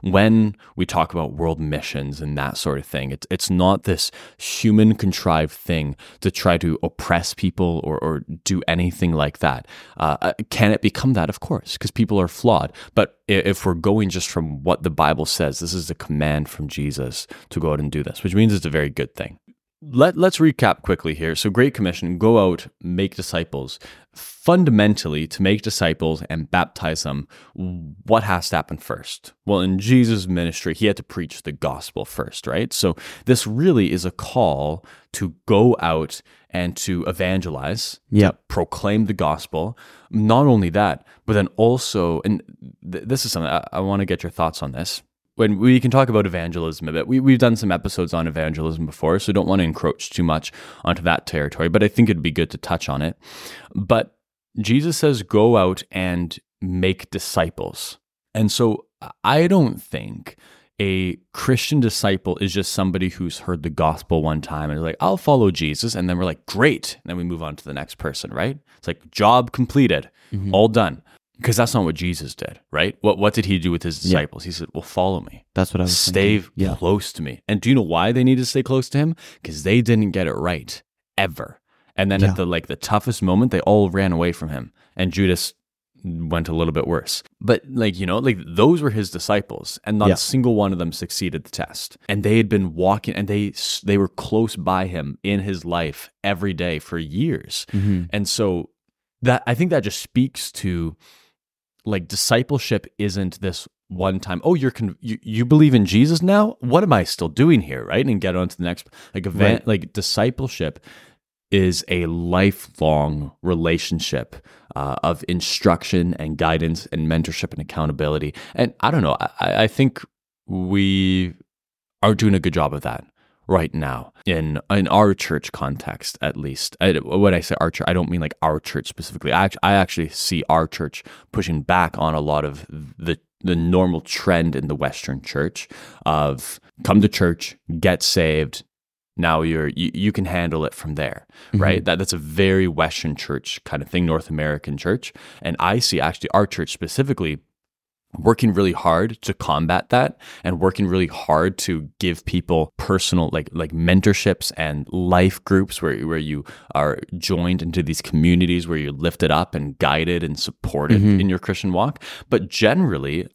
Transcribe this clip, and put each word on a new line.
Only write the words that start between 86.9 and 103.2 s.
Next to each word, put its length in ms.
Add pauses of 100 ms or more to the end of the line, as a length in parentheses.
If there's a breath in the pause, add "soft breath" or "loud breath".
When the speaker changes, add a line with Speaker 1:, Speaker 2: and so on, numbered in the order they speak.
Speaker 1:
But, 280
like, 300
you 60
know, 140
like, 260
those 360
were 100
his 180
disciples, 760
and 120
not 120
Speaker 3:
Yeah. 60
Speaker 1:
a 20
single 380
one 180
of 40
them 140
succeeded 540
the 40
test. 480 (100)
And 140
they 160
had 120
been 260
walking, 400
and 120
they 220
s-, 320
they 160
were 120
close 460
by 320
him 360
in 160
his 260
life 460 (120)
every 300
day 260
for 200
years. 720
Speaker 3:
Mm-hmm. 400
Speaker 1:
And 160
so 420 (520)
that, 260
I 80
think 160
that 120
just 180
speaks 500
to, 440 (920 soft breath)
like, 220
discipleship 800 (140)
isn't 420